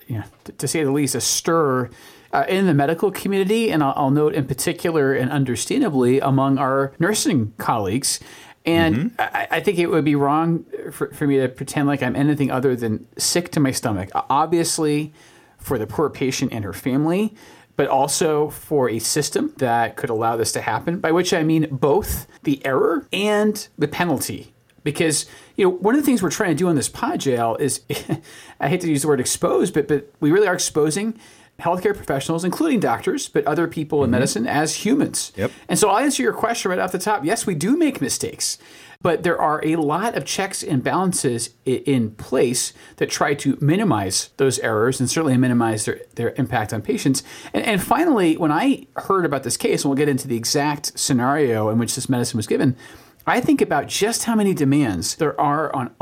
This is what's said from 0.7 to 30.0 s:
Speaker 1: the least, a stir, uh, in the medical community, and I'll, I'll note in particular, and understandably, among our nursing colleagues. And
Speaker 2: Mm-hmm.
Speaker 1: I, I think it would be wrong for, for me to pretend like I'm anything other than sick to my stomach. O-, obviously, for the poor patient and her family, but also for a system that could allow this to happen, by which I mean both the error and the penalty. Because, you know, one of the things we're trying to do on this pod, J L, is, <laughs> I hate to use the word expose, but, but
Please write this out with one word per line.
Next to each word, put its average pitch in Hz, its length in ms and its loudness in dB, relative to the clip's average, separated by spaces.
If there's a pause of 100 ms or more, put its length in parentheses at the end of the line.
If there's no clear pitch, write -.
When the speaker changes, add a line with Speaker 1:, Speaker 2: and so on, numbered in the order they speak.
Speaker 1:
the 135 80 2
least, 143 240 0
a 120 60 -4
stir, 143 680 0 (440)
uh, 139 160 2
in 190 160 2
the 175 80 4
medical 156 360 2
community, 196 640 0
and 156 100 0
I'll, 135 140 2
I'll 139 160 2
note 151 240 2
in 139 100 -2
particular, 156 680 0
and 127 180 -2
understandably, 135 880 2
among 135 380 2
our 135 420 0
nursing 165 580 0
colleagues. 113 640 -2 (460)
And 165 300 2
Speaker 2:
Mm-hmm. 185 260 -2
Speaker 1:
I, 104 300 -4
I 165 100 0
think 175 180 0
it 170 80 2
would 156 180 2
be 147 100 4
wrong 156 500 0 (260)
for, 143 220 -6
for - 120 -4
me 139 140 4
to 127 80 2
pretend 139 400 -4
like 143 160 0
I'm 123 140 -2
anything 143 340 2
other 131 240 2
than 117 320 -2 (100)
sick - 360 -2
to 160 80 2
my 135 100 4
stomach. 101 420 -4
O-, - 160 -2
obviously, 151 840 0 (440)
for - 220 -4
the 107 80 -4
poor 147 220 0
patient 131 420 -2
and 110 140 -6
her 87 80 -8
family, 160 600 0 (420)
but 139 120 2
also 147 640 0
for 147 400 -2
a 110 100 -4
system - 580 -2
that 117 380 0
could 127 140 -4
allow 113 260 0
this 110 160 0
to 120 100 -4
happen, 127 380 -4
by 160 140 0
which 180 200 2
I 165 100 2
mean 160 280 2
both 147 560 0 (160)
the 143 220 -2
error 214 480 0
and 208 520 0 (120)
the 147 100 0
penalty. 147 640 -4 (300)
Because, - 420 0 (300)
you 214 80 2
know, 185 80 6
one 185 240 2
of 302 60 4
the 285 40 -4
things 240 160 2
we're 180 80 0
trying 190 220 0
to 151 40 2
do 180 120 2
on 170 80 2
this 123 140 0
pod, 302 320 -4
J 127 160 0
L, 117 180 0
is, - 240 -2 (420)
<laughs> - 380 -20
I - 80 0
hate 175 140 0
to 170 80 -2
use 143 140 0
the 156 40 -2
word 139 140 4
expose, 185 500 0
but, 147 160 0
but 143 320 -2